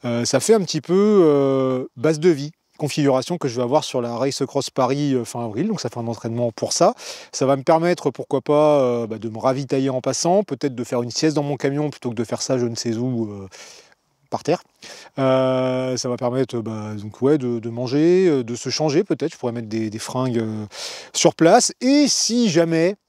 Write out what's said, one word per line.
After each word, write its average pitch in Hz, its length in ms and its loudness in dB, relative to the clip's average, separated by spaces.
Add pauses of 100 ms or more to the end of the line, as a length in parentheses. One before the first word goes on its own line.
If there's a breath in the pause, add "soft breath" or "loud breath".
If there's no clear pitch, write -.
euh, 120 220 -2
ça 127 160 0
fait 220 140 4
un 214 60 2
petit 160 200 -4
peu, 202 420 4
euh, 135 600 2 (100)
base 151 240 0
de 160 80 4
vie. 151 240 2 (280)
Configuration 139 580 0
que 160 100 -4
je 113 100 -4
vais 127 40 -2
avoir 135 220 2
sur - 180 -4
la 117 160 -6
Race 135 300 -2
Cross - 240 -4
Paris, 139 420 0
euh, 123 100 0
fin 117 220 -8
avril, 113 220 -4
donc 220 120 -4
ça 123 100 -6
fait 123 100 -12
un 117 80 -6
entraînement 117 440 -4
pour - 220 -4
ça. 190 220 4 (360 loud breath)
Ça - 140 -2
va 135 100 4
me 135 60 -6
permettre, 165 480 2
pourquoi 131 320 -4
pas, 151 400 4
euh, 120 240 0
bah, 110 140 -8
de 113 100 -8
me 110 80 -10
ravitailler 135 540 0
en 131 100 -4
passant, 170 400 0
peut-être 143 320 -4
de 120 100 -6
faire 120 200 -2
une 120 80 -6
sieste 151 240 0
dans 147 80 0
mon 143 120 -4
camion 143 360 -2
plutôt - 180 -6
que 113 60 -6
de 117 80 -2
faire 113 180 -6
ça 131 160 0
je 123 80 0
ne 117 80 -2
sais 113 220 -4
où, 117 340 -2
euh, 98 180 -12 (840 loud breath)
par - 100 -4
terre. 170 220 -2 (560 loud breath)
Euh, 131 760 0
ça 127 120 -4
va 123 80 -4
permettre, 123 440 -2
bah, 107 340 -8
donc, 104 260 -10
ouais, 143 160 4
de, 120 220 -2
de 113 100 -8
manger, 147 580 2
euh, 139 160 2
de 117 120 -6
se 127 140 -8
changer 151 340 0
peut-être. 156 280 -2
Je - 60 -20
pourrais 120 160 -4
mettre 117 160 -8
des, 110 220 -2
des 107 80 -8
fringues, 127 400 -2
euh, 110 260 -4 (480 loud breath)
sur - 220 4
place. 185 440 6
Et 277 280 4
si 233 420 0
jamais 165 460 2 (140)